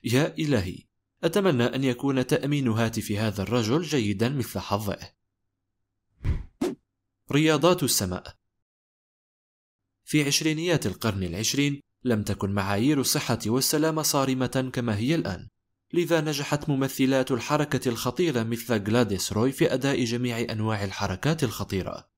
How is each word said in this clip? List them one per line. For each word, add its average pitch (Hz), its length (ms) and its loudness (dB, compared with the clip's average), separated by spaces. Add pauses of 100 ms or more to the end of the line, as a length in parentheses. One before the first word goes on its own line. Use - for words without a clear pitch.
يا 131 360 0
إلهي، 123 380 0 (460)
أتمنى 170 400 2
أن 131 200 0
يكون 131 440 0
تأمين 143 400 0
هاتف 113 440 0
هذا 101 320 -2
الرجل 117 380 0
جيدًا 117 480 0
مثل 123 300 -4
حظه. 101 380 -4 (2250)
رياضات 156 520 4
السماء. 92 520 -2 (1700)
في 151 180 2
عشرينيات 156 640 0
القرن 98 380 -2
العشرين، 135 580 0 (220)
لم 110 200 0
تكن 101 280 -2
معايير 101 480 2
الصحة 123 460 0
والسلامة 151 560 0
صارمة 131 720 0
كما 117 240 -2
هي 127 180 0
الآن، 98 320 -4 (460)
لذا 165 280 2
نجحت 147 480 -2
ممثلات 135 640 2
الحركة 135 580 0
الخطيرة 123 540 0
مثل 117 300 -4
غلاديس 104 600 0
روي 120 180 2
في - 220 2
أداء 131 300 0
جميع 120 360 -2
أنواع 110 440 -2
الحركات 101 600 -2
الخطيرة - 760 -6